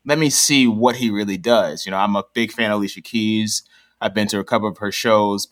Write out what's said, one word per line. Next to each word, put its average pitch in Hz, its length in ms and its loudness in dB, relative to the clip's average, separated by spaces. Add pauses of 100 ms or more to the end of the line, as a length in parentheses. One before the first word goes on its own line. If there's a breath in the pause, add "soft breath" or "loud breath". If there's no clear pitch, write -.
let 147 100 0
me 151 140 2
see 131 360 4
what 117 300 2
he 120 140 -2
really 101 260 -2
does." 90 480 2
You 98 60 -10
know, 95 80 -2
I'm 101 180 0
a 98 160 -2
big 117 200 -4
fan 110 180 -2
of 104 80 0
Alicia 98 240 -6
Keys. 107 600 -2 (340 soft breath)
I've 104 140 -4
been 104 160 0
to 104 100 -2
a 98 60 -4
couple 107 240 0
of 95 100 -6
her 101 140 -6
shows 104 600 2